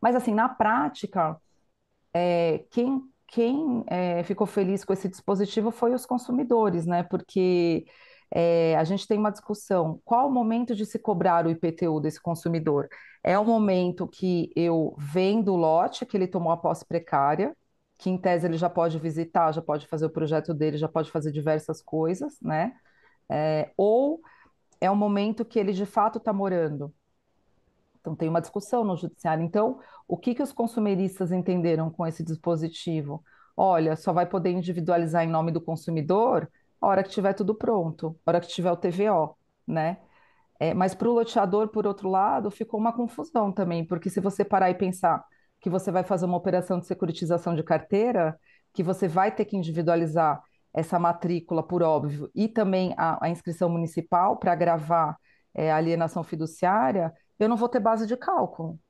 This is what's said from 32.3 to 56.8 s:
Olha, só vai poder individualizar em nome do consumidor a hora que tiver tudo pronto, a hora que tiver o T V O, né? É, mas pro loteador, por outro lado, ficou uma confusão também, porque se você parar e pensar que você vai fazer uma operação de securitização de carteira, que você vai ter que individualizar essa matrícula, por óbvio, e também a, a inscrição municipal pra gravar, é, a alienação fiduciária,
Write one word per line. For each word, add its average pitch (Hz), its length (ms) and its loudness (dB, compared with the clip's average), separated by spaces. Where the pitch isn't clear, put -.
Olha, 160 400 4
só 180 160 -2
vai 175 140 2
poder 180 260 0
individualizar 170 720 0
em 165 40 -2
nome 165 220 0
do 165 100 -2
consumidor 165 880 0
a - 60 0
hora 196 160 4
que 190 80 -6
tiver 196 220 0
tudo 196 200 -2
pronto, 165 720 -2
a 165 60 0
hora 170 100 4
que 175 60 -12
tiver 180 240 -2
o 175 60 0
T 175 140 -2
V 196 200 0
O, 160 240 0
né? 160 320 -2
É, 160 120 0
mas 185 220 2
pro 226 180 0
loteador, 220 540 2
por 214 180 -4
outro 196 240 -4
lado, 202 400 0
ficou 214 300 -8
uma 226 140 0
confusão 240 580 -4
também, 175 340 -2
porque 170 240 -4
se 190 120 -2
você 196 240 0
parar 190 260 4
e 180 40 2
pensar 180 500 0
que - 80 -4
você 180 220 -2
vai 180 140 0
fazer 185 200 0
uma 180 120 0
operação 180 420 0
de 180 80 -8
securitização 170 680 -2
de 160 120 -2
carteira, 175 760 0
que - 80 -6
você 185 280 0
vai 185 260 2
ter 214 100 0
que 208 120 -6
individualizar 165 840 0
essa 160 280 0
matrícula, 170 640 0
por 175 180 0
óbvio, 147 500 0
e 214 140 0
também 190 500 0
a, - 300 0
a - 20 0
inscrição 170 400 -2
municipal 170 680 0
pra 175 180 2
gravar, 165 640 2
é, 156 200 0
a 156 40 2
alienação 165 460 0
fiduciária, 180 920 0